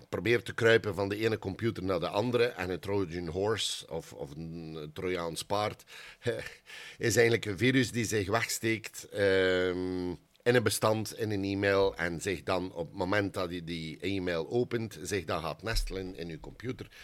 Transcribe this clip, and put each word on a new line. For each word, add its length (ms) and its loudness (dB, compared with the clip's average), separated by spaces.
probeert 360 2
te 80 -10
kruipen 420 6
van 140 0
de 80 -2
ene 220 2
computer 440 -2
naar 160 2
de 80 0
andere. 380 2
En 240 -2
een 100 -2
Trojan 480 -2
horse, 640 -2
of, 240 -8
of 220 -10
een 580 -10
Trojaans 500 -4
paard, 400 -2
<laughs> 800 -6
is 180 0
eigenlijk 300 6
een 120 -4
virus 340 4
die 140 0
zich 240 0
wegsteekt, 800 -2
ehm, 1040 2
in 80 6
een 80 6
bestand, 540 0
in 140 -2
een 120 0
e-mail, 520 4
en 260 -2
zich 220 -2
dan 300 -2
op 140 -6
het 100 -14
moment 360 0
dat 160 -2
hij 140 -6
die 360 -6
e-mail 500 -2
opent, 520 -2
zich 240 -4
dan 160 -2
gaat 220 -6
nestelen 520 -2
in 140 -8
uw 100 -10
computer 480 -10